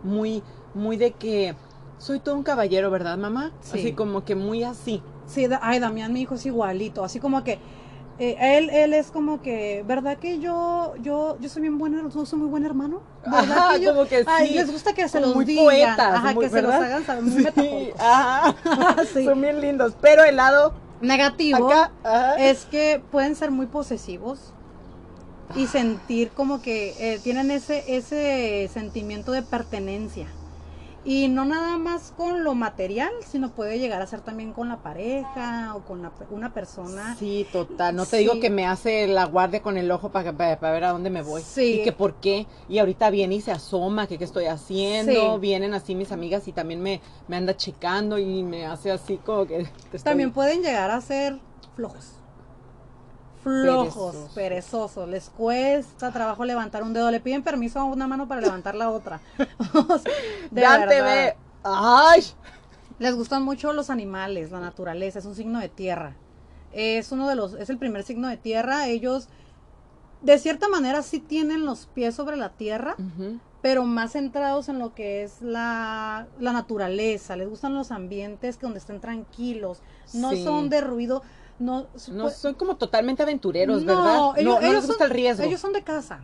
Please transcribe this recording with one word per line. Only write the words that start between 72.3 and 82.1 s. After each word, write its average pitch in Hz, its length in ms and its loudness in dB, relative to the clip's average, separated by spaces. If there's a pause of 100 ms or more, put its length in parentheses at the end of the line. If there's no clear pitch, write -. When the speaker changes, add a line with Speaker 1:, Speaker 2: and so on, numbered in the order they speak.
Speaker 2:
la 233 120 -6
tierra, 226 480 -6
Speaker 1:
Ujú. 190 420 -10 (220)
Speaker 2:
pero 262 220 2
más 233 300 -2
centrados 277 560 -2
en 269 100 -6
lo 233 160 -8
que 202 280 -6
es 202 180 -16
la, 226 840 -6 (120)
la 247 140 -2
naturaleza. 208 800 -4
Les 190 140 -8
gustan 269 260 -6
los 269 160 -6
ambientes 202 640 -10
que - 100 -18
donde 214 140 -8
estén 202 220 -16
tranquilos. 226 800 -8 (320)
No 240 180 -2
Speaker 1:
Sí. 269 140 -4
Speaker 2:
son 302 240 0
de 294 100 2
ruido. 254 440 -4 (360)
No, 254 260 -4 (100)
su-, - 180 -16